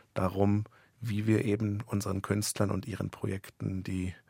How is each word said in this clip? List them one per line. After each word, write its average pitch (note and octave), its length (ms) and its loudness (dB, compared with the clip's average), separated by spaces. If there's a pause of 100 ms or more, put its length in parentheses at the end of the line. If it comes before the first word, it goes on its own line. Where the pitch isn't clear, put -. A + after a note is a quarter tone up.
(120)
darum, G2 520 2 (360)
wie G#2+ 260 -2
wir G#2+ 200 4
eben G#2 400 0
unseren G2 340 -2
Künstlern G#2 500 0
und F#2+ 160 -2
ihren G2 240 -6
Projekten G2 720 -6
die F#2 320 -4 (160)